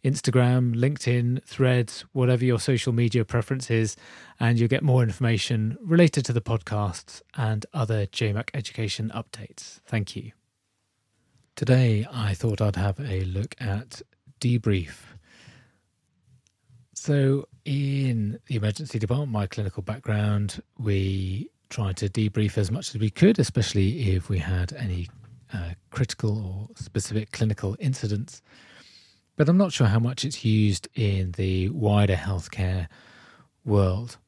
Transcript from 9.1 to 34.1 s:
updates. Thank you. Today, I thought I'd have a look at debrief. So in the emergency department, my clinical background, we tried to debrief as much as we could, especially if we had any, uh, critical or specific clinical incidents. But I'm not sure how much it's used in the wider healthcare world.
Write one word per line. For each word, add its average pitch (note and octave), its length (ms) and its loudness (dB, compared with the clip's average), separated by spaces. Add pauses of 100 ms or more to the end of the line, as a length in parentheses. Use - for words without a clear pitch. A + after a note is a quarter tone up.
updates. - 680 -14
Thank G#2+ 320 -4
you. A2+ 160 -12 (1200)
Today, A#2+ 540 4
I A2 220 -4
thought G#2+ 300 -2
I'd G2+ 140 0
have F#2+ 240 -2
a G2 240 -4
look F#2 360 -6
at G#2+ 400 -6 (400)
debrief. G#2 540 0 (2000)
So C#3 540 0 (180)
in C#3 800 -2
the - 80 -6
emergency G#2+ 440 -4
department, B2 340 -2
my G#2 140 0
clinical G2+ 360 -6
background, G#2 800 -2 (160)
we G2 720 -2 (180)
tried G2 300 -4
to G#2 100 -2
debrief G#2+ 480 0
as G2 140 0
much - 240 -6
as G#2+ 60 -4
we G#2+ 100 2
could, G#3 280 6
especially G#2+ 760 0
if F2+ 160 -4
we F#2+ 80 0
had F2+ 340 -2
any, F2 380 -6 (420)
uh, F2 200 -8 (180)
critical A2 480 -2
or G2 380 -8
specific - 560 -6
clinical G#2 460 -2
incidents. A#2 600 -4 (960)
But D3 140 4
I'm F3+ 80 6
not F#3+ 140 4
sure A#2 160 4
how G#2 100 4
much A#2+ 260 -2
it's - 180 -6
used G#2+ 520 2
in G2 380 0
the F#2+ 380 0
wider G#2 460 4
healthcare F#2 720 -4 (800)
world. G2+ 500 2 (120)